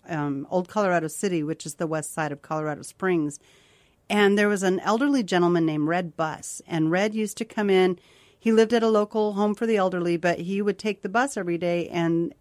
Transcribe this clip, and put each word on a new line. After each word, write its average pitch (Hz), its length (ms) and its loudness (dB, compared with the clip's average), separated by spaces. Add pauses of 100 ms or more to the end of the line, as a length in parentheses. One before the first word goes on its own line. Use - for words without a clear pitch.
um, 143 400 -4
Old 180 180 -2
Colorado 175 400 0
City, 175 360 -4
which 156 220 -6
is 151 100 -10
the 170 120 -4
west 151 240 -6
side 151 200 -4
of 139 100 -10
Colorado 156 400 -6
Springs. 165 580 -2 (720)
And 202 280 4
there 208 120 4
was 196 140 0
an 190 180 2
elderly 247 420 2
gentleman 175 420 2
named 151 220 0
Red 170 280 -2
Bus, - 520 -6
and 160 240 0
Red 208 240 0
used 214 220 -4
to 220 80 -6
come 208 240 -2
in. 185 300 4 (400)
He 226 140 2
lived 220 180 6
at 226 120 2
a 226 40 2
local 208 460 0
home 208 220 2
for 233 100 -4
the 226 100 2
elderly, 175 400 0
but 170 240 0
he 196 220 -4
would 202 160 -2
take 208 240 -6
the 202 80 -6
bus 240 260 0
every 175 220 -4
day 175 320 -2
and, 165 520 0